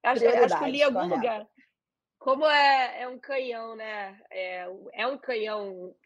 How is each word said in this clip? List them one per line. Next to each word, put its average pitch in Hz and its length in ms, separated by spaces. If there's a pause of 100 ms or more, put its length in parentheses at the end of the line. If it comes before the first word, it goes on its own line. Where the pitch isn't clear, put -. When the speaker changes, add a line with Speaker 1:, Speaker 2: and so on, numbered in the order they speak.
Speaker 1:
acho, 226 200
eu 240 220
acho - 120
que 294 60
eu 277 40
li 277 140
em 294 40
Speaker 2:
Prioridades, 262 100
Speaker 1:
algum 180 140
Speaker 2:
correto. - 60
Speaker 1:
lugar. 226 320 (720)
Como 269 260
é, 277 580
é 254 40
um 254 120
canhão, 233 560
né? 208 440 (120)
É, 185 360 (260)
é 214 140
um 269 100
canhão 208 760 (120)